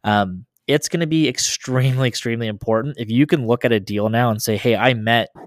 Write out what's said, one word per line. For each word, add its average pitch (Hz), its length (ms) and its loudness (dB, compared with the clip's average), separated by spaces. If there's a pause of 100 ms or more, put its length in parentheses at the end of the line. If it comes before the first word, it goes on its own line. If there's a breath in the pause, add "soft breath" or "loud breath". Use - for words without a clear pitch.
Um, 101 400 0 (220)
it's 147 200 2
gonna 170 200 -2
be 156 200 2
extremely, 131 800 -2
extremely 117 400 -4
important. 110 500 -2
If 110 120 -8
you 127 160 4
can 147 200 0
look 117 200 2
at 120 80 2
a 107 60 4
deal 104 300 -2
now 117 200 2
and 110 120 -2
say, 110 160 0
"Hey, 113 180 2
I 123 180 2
met 113 360 0 (180)